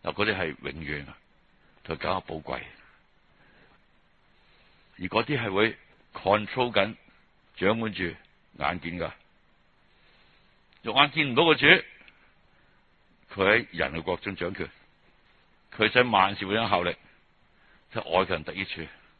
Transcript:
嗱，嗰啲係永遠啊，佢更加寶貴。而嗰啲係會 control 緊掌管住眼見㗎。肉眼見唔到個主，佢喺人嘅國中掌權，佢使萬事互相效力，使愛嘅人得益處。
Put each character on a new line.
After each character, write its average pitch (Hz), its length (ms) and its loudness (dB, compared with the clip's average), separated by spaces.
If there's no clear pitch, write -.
嗱， 85 100 -6
嗰 104 120 -2
啲 107 120 0
係 85 260 -6
永 69 220 -10
遠 71 240 -8
啊， - 80 -20
佢 80 120 -6
更 - 20 -14
加 90 220 -2
寶 - 160 -12
貴。 71 240 -8
而 90 60 -10
嗰 110 180 0
啲 139 160 -2
係 110 120 -4
會 104 240 2
control 107 600 0
緊 104 240 0
掌 107 220 2
管 113 120 -4
住 92 120 -6
眼 - 760 -8
見 85 180 -10
㗎。 80 120 -6
肉 117 120 -6
眼 143 160 6
見 143 220 0
唔 - 20 -2
到 151 100 6
個 160 120 6
主， 127 100 2
佢 175 160 8
喺 101 380 4
人 76 220 -2
嘅 82 80 -6
國 90 160 -2
中 98 180 -8
掌 87 180 -6
權， 78 140 -8
佢 107 160 2
使 123 120 6
萬 101 320 4
事 101 100 -8
互 98 80 -2
相 110 160 0
效 90 120 2
力， 87 140 -4
使 - 60 -6
愛 - 60 -8
嘅 90 240 2
人 80 160 -4
得 82 100 -10
益 95 100 -6
處。 82 220 -10